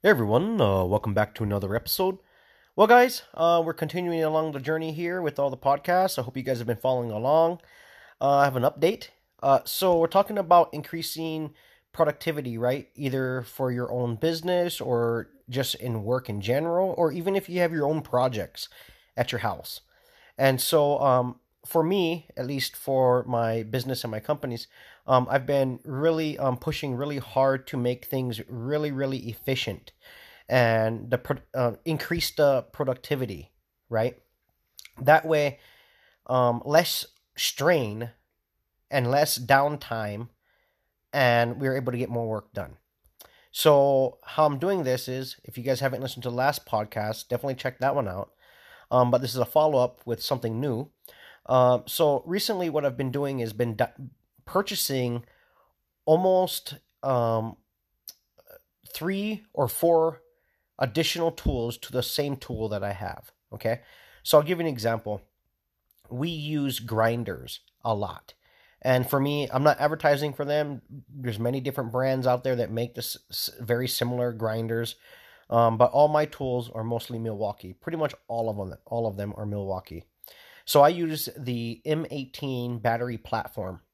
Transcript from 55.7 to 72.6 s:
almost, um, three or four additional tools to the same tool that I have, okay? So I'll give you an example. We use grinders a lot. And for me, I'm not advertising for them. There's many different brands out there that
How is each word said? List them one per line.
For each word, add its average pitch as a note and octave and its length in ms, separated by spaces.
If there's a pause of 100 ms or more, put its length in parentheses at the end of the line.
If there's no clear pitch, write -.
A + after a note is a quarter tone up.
almost, F#3 720 (260)
um, A2+ 540 (1300)
three G3 640
or C3 160
four D#3+ 540 (560)
additional E3 520
tools B2 480
to - 140
the B2+ 100
same C#3+ 340
tool A2 340
that G2+ 120
I G2+ 100
have, - 380 (220)
okay? A2+ 300 (400)
So - 160
I'll D3 60
give E3+ 140
you E3+ 60
an D#3 80
example. A2 480 (880)
We C#3 220
use D3 480
grinders A2 840 (240)
a A2+ 100
lot. G2 380 (480)
And B2+ 280
for C#3 120
me, C#3+ 320
I'm C3 100
not D3 180
advertising D3 520
for C#3+ 140
them. D3 340 (340)
There's B2 240
many B2 220
different B2+ 320
brands C3 340
out B2 160
there B2+ 140
that A#2 140